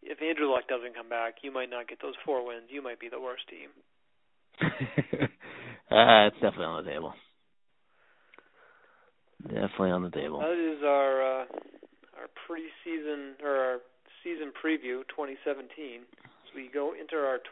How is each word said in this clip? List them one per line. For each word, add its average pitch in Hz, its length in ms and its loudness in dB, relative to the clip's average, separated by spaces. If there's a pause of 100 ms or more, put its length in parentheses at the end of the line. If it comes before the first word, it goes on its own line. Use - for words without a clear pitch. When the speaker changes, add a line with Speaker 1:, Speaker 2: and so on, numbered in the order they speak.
Speaker 1:
If - 180 -10
Andrew 151 300 2
Luck 123 180 2
doesn't 120 260 -4
come 117 140 -14
back, 117 320 -2
you 139 100 -10
might 127 180 -4
not 120 180 -10
get 123 140 -14
those 139 120 -8 (120)
four 131 200 0
wins. 120 240 -12
You 139 140 -12
might 120 160 -10
be 117 100 -12
the 120 100 -10
worst 123 300 -8
team. - 200 -16 (920)
Speaker 2:
<laughs> - 680 -2 (560)
Uh, 113 400 12
it's 104 160 2
definitely 92 240 0
on 80 180 -4
the - 60 -8
table. 76 240 -6 (2250)
Definitely 98 480 0
on 90 100 2
the 90 80 -4
table. 76 300 -4
Speaker 1:
That 160 180 0
is 160 260 -2
our, 139 380 4
uh, 131 240 0 (720)
our 127 100 -14 (220)
preseason, 151 920 -8
or 143 120 0
our 127 220 2 (460)
season 156 280 -8 (140)
preview 131 380 -2 (120)
twenty 139 200 -6 (100)
seventeen. 135 560 -6 (540)
We 131 180 -12
go 147 220 -2
into 160 240 -10
our 135 200 0 (120)